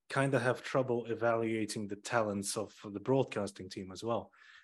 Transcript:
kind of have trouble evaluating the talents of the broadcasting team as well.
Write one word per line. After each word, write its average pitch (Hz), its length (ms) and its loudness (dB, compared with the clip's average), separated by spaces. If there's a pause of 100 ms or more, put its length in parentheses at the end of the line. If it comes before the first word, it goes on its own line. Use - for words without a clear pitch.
(100)
kind 139 240 2
of 120 80 4
have 120 200 2
trouble 123 440 0
evaluating 113 840 0
the 101 80 -6
talents 104 600 0
of 104 180 -4 (100)
the 101 160 -8
broadcasting 104 680 0
team 95 240 -8
as 90 120 -10
well. 113 260 -2 (340)